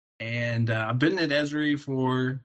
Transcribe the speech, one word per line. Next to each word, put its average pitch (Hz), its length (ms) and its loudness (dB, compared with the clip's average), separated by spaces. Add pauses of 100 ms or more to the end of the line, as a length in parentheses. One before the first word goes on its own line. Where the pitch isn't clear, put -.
(200)
and, 117 520 -2
uh, 110 180 0
I've 123 100 0
been 170 200 4
at 160 100 0
Esri 147 500 0
for 131 680 0